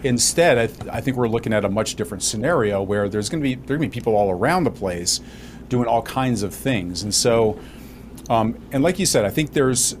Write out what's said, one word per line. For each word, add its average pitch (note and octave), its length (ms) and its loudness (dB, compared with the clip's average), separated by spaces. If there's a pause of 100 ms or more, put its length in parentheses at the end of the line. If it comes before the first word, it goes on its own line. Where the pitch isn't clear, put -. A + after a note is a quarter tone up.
instead, C3+ 540 4
I, A2+ 100 4
th-, - 240 -10
I A2+ 80 -4
think B2+ 160 -2
we're A#2+ 140 2
looking A2+ 240 0
at G#2+ 100 4
a G2+ 60 2
much G#2+ 260 0
different G2+ 260 -6
scenario G#2+ 640 0
where G3+ 240 0
there's G3 220 -2
gonna D#3+ 140 -2
be, C3 120 0
there C3+ 200 -4
are - 20 -2
gonna D3+ 100 0
be - 60 -6
people A2 240 0
all G#2 120 4
around C3 360 2
the B2 60 2
place F2 500 -4 (480)
doing A#2+ 180 0
all A#2 140 2
kinds B2 420 -2
of F#2+ 100 -6
things. F2+ 500 -4
And G#2 120 -4
so, A2+ 420 4 (720)
um, A2+ 280 2 (160)
and C#3 100 2
like F3+ 160 2
you F#3 60 2
said, A#2+ 180 2
I G2 60 2
think D3+ 240 -2
there's C3 460 2